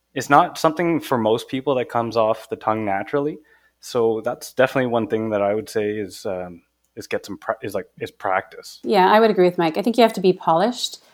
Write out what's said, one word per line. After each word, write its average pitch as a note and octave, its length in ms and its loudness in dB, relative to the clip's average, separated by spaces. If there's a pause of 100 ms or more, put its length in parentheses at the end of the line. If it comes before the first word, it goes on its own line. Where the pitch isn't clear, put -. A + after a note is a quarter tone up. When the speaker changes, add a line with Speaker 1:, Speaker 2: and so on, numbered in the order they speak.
(140)
Speaker 1:
It's C3 140 -6
not D3+ 300 4
something E3 400 0
for - 180 -4
most A2+ 320 0
people C3 280 -2
that B2 120 -4
comes A#2 280 -2
off A2 320 0
the A2 80 -8
tongue A2 280 -2
naturally. C#3+ 540 -4 (400)
So A2+ 460 0
that's - 280 -2
definitely B2+ 360 2
one A#2 180 0
thing A2 240 -2
that G#2 120 0
I G2+ 120 2
would G#2+ 140 -6
say G#2 220 -2
is, G#2 360 -8
um, F2+ 360 -8 (340)
is A2 100 -14
get - 180 -6
some G2+ 140 -12
pra-, - 240 -4
is, G#2 120 -8
like, F#2+ 120 -6 (140)
is - 100 -10
practice. - 720 -6
Speaker 2:
Yeah, F#3+ 300 4
I G#3+ 80 6
would A3+ 100 4
agree F#3 160 4
with F3+ 120 0
Mike. E3 200 0
I G3+ 40 -2
think A3+ 140 -2
you B3 60 6
have A3 120 4
to F#3+ 60 -8
be F#3 120 4
polished. F#3 680 -2 (160)